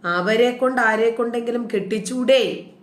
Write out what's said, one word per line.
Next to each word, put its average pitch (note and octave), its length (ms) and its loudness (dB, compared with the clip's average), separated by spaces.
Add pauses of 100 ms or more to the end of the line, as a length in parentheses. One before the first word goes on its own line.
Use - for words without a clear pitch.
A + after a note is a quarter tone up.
(160)
അവരെ A3 340 2 (100)
കൊണ്ട് B3+ 280 0
ആരെ A3 200 2 (100)
കൊണ്ടെങ്കിലും A#3 440 -4 (100)
കെട്ടിച്ചൂടെ? A3+ 680 0 (400)